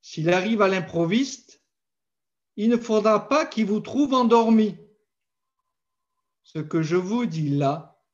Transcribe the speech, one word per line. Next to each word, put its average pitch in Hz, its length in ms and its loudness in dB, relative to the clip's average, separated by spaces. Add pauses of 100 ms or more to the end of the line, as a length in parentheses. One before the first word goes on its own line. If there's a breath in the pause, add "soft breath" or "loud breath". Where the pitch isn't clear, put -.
S'il 160 280 -6
arrive 208 320 0
à 196 60 4
l'improviste, 185 960 -4 (920)
il 214 140 0
ne 240 80 2
faudra 214 500 0
pas 311 180 0
qu'il 220 200 -2
vous 208 140 -2
trouve 269 340 -2
endormi. 226 640 4 (1700)
Ce - 160 -12
que 160 220 -4
je 156 140 -2
vous 208 300 -2
dis 160 240 -4
là 143 520 -4 (120)